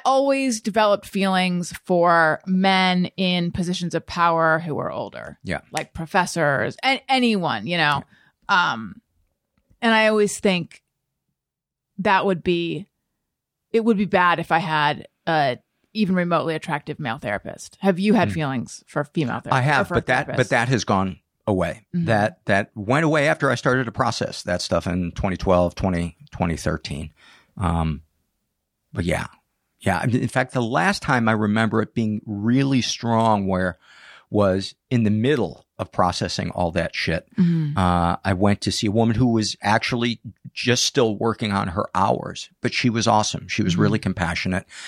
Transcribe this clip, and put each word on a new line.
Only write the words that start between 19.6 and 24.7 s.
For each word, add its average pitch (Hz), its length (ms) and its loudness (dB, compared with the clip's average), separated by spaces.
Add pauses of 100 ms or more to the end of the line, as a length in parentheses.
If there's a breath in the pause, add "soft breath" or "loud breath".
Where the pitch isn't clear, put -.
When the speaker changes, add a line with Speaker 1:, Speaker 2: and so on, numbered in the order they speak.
Speaker 2:
have, 139 240 2
Speaker 1:
or - 40 -8
for 175 60 -6
Speaker 2:
but - 120 0
that, 131 200 0
Speaker 1:
therapists? 123 100 -8
Speaker 2:
but 127 120 2
that 120 200 2
has 120 140 2
gone 95 360 0 (280)
away. 90 380 -2 (100)
Speaker 1:
Mm-hmm. 170 100 -2
Speaker 2:
That, 107 400 0
that 101 300 0
went 123 300 0
away 151 240 2
after 147 200 0
I 120 60 2
started 127 300 0
to 110 60 -8
process - 520 -2
that 90 180 -2
stuff 85 240 -2